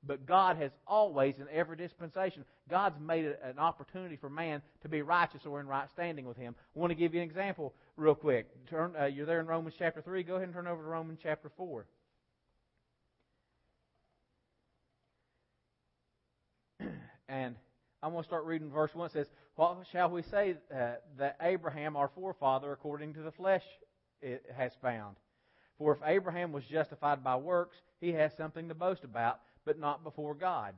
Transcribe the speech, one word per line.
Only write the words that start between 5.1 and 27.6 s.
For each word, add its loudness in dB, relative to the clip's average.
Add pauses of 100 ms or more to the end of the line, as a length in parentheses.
or -6
in -10
right -2
standing -6
with -10
Him. -10 (180)
I -10
wanna 2
give 2
you 2
an -6
example -4 (240)
real 6
quick. 2 (180)
Turn, -2
uh, 4
you're -2
there 2
in -4
Romans -2
chapter -2
three. -4
Go -6
ahead -2
and -12
turn -6
over -4
to -10
Romans -6
chapter -4
four. -10 (4000)
<clears throat> -8 (420)
And -4 (480)
I'm -2
gonna -4
start -4
reading -4
verse 2
one. -6
It -8
says, -2 (240)
"What 2
shall 4
we -2
say, 2 (180)
uh, 0 (240)
that 0
Abraham, 0
our 2
forefather, 0
according -8
to -12
the -8
flesh, 4 (580)
it -6 (120)
has -2 (100)
found? -2 (640)
For 4
if 2
Abraham 2
was -6
justified 0
by 2
works, 0 (240)